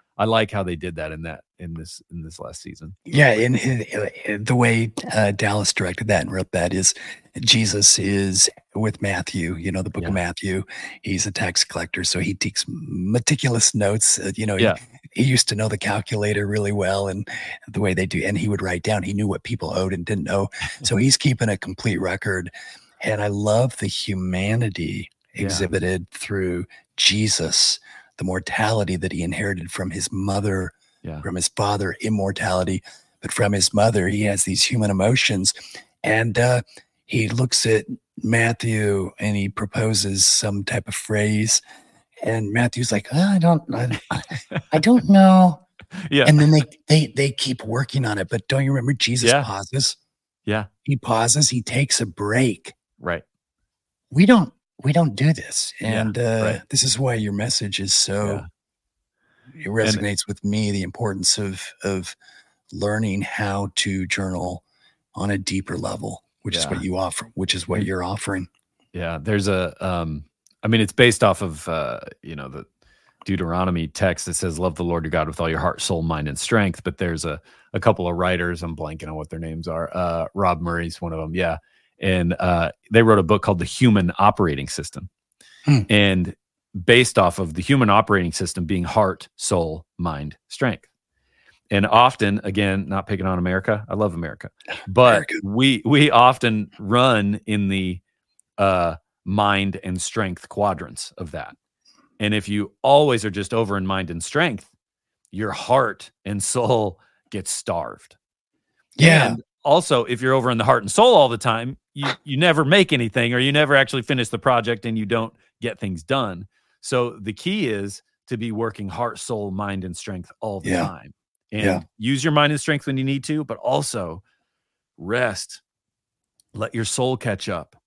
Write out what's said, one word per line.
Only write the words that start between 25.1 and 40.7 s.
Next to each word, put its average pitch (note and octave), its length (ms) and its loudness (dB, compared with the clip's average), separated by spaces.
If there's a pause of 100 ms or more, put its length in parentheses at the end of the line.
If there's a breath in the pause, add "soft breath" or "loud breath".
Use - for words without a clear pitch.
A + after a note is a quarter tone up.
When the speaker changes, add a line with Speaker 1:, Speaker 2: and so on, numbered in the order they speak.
Speaker 1:
Yeah. - 100 -6
Speaker 2:
exhibited F#2 640 -2
through F#2 560 -6 (320 soft breath)
Jesus, - 840 2 (380 loud breath)
the - 60 -6
mortality F#2+ 720 -2
that F2+ 160 -4
he F2 100 -4
inherited F2+ 500 -4
from F#2 180 -6
his F#2+ 220 -6
mother, G2 600 -2 (300)
Speaker 1:
Yeah. D#2 200 -12
Speaker 2:
from F2+ 140 -6
his F2 120 -2
father, G2+ 540 -2
immortality, G2 800 -2 (400 loud breath)
but - 100 -8
from G2+ 220 0
his - 180 0
mother, G#2 360 4
he G#2 160 0
has G2+ 200 0
these F#2+ 200 0
human A2 260 0
emotions. G2 640 2 (500 loud breath)
And, A2 340 0
uh, B2 220 4 (460 soft breath)
he A2 220 0
looks B2 380 0
at A2 200 2 (360)
Matthew A2 960 0
and G#2 180 0
he G2 120 0
proposes G#2 800 0
some G2+ 360 0
type G2+ 240 -6